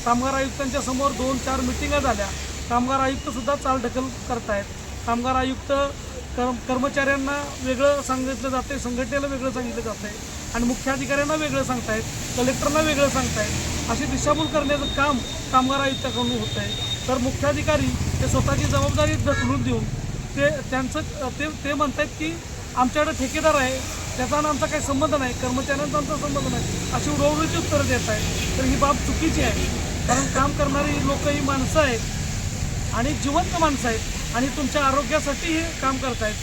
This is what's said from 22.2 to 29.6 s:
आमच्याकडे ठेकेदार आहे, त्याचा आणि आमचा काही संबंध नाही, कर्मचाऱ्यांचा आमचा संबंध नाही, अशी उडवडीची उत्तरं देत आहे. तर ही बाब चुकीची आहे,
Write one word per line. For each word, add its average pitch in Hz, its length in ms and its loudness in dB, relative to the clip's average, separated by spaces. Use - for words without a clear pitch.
आमच्याकडे 302 420 2
ठेकेदार 302 360 2
आहे, 262 240 2
त्याचा 254 200 0
आणि 302 100 2
आमचा 302 200 0
काही 294 160 -2
संबंध 285 320 2
नाही, 254 180 0
कर्मचाऱ्यांचा 269 680 -2
आमचा - 180 -2
संबंध 277 320 -2
नाही, - 440 -2
अशी 247 180 0
उडवडीची 294 460 2
उत्तरं 294 300 2
देत 240 220 0
आहे. - 500 0
तर 262 60 2
ही 262 120 4
बाब 277 200 4
चुकीची - 460 0
आहे, 226 220 2